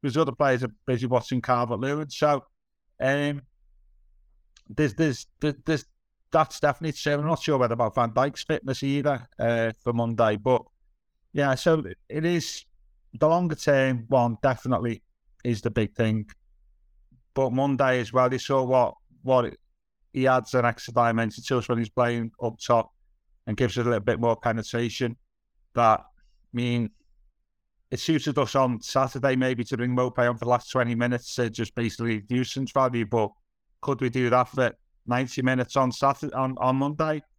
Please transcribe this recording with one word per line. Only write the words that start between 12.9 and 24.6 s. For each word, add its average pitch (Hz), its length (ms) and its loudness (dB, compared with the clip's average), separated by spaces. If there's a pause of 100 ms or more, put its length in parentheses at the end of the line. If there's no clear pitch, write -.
the 156 100 4
longer 170 260 2
term 131 540 2
one 120 340 2
definitely 120 600 0 (420)
is 117 180 -2
the 117 80 -2
big 107 240 -2
thing. 110 320 0 (1080)
But 131 180 0
Monday 131 480 2
as 113 120 -6
well, 127 200 4
you 131 60 -2
saw 135 260 0
what, 123 300 2 (280)
what 127 240 4
it, - 140 -10 (520)
he 131 140 0
adds 127 280 2
an 123 100 2
extra 120 280 -2
dimension 113 540 0
to 131 120 0
us 113 100 -4
when 117 100 0
he's 113 100 -2
playing 120 440 -2 (100)
up 113 180 -6
top 117 320 0 (540)
and 107 100 -4
gives 123 220 -2
us 120 40 -2
a 117 60 0
little 113 120 0
bit 113 200 -2
more 117 160 2
penetration. 117 800 -4 (580)